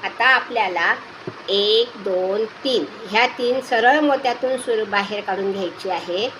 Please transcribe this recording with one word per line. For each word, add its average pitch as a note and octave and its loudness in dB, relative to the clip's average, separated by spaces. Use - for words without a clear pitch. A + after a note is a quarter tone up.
आता - 0
आपल्याला A3 2
एक, G#3+ 4
दोन, F#3+ 0
तीन, A3 -2
ह्या A3 4
तीन B3+ -2
सरळ B3+ 4
मोत्यातून C4 2
सुई A3+ 0
बाहेर G3+ -2
काढून G3 -2
घ्यायची F#3+ -4
आहे. F3 -2